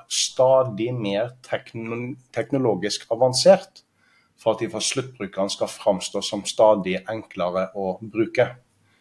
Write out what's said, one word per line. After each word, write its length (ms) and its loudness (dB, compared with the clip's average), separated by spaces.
stadig 840 2
mer 400 -2
tekno-, 760 -8
teknologisk 760 -2
avansert 720 4
for 140 2
at 60 -8
de 80 -4
for 120 -8
sluttbrukeren 680 -4
skal 180 -4
framstå 540 0
som 220 -6
stadig 640 4
enklere 680 -4
å 260 -6
bruke. 580 -2